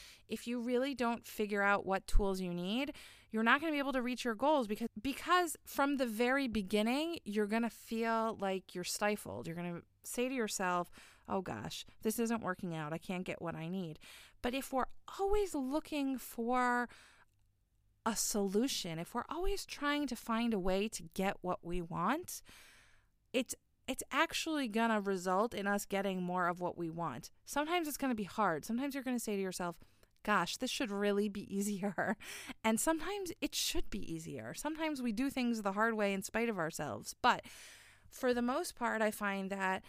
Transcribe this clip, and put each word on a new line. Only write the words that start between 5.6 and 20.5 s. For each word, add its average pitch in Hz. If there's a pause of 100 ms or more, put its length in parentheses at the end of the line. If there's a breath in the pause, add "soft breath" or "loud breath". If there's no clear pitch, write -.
from 285
the 262
very 247
beginning, 226
you're 208
gonna 226
feel 226
like 190
you're 180
stifled. 208
You're 165
gonna 175 (220)
say 247
to 262
yourself, 185 (360 loud breath)
"Oh 190
gosh, - (160 loud breath)
this 220
isn't 226
working 180
out. 156
I 165
can't 185
get -
what 165
I 160
need." 175 (420 loud breath)
But 247
if 269
we're 262 (320)
always 392
looking 277
for 240 (1160 loud breath)
a 220
solution, 196
if 175
we're 240
always 370
trying 294
to 247
find 226